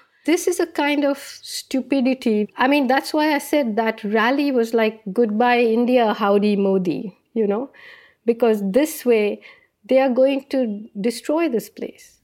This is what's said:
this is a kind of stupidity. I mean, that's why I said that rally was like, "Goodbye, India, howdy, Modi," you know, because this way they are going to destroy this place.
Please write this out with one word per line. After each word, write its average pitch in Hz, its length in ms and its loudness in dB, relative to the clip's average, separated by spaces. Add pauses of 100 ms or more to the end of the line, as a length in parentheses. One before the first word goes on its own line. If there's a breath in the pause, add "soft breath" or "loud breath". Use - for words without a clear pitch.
(260 loud breath)
this 349 220 0
is 359 120 -2
a 359 60 0
kind 294 400 -2
of 277 140 0
stupidity. 247 1400 -2
I 247 100 2
mean, 285 200 2
that's 269 260 0
why 302 220 0
I - 20 -2
said 294 380 -2
that 220 280 -2
rally 240 480 0
was 233 220 0
like, 220 280 0 (120)
"Goodbye, 240 460 2
India, 233 560 2
howdy, 208 400 2
Modi," 190 600 -2 (200)
you 220 100 0
know, 208 240 -4 (560 loud breath)
because 226 460 2
this 294 340 0
way 214 380 0 (440 loud breath)
they 262 120 4
are 262 100 2
going 262 400 2
to 226 400 -4 (100)
destroy 294 480 -2
this 233 220 -4
place. - 440 -16 (100)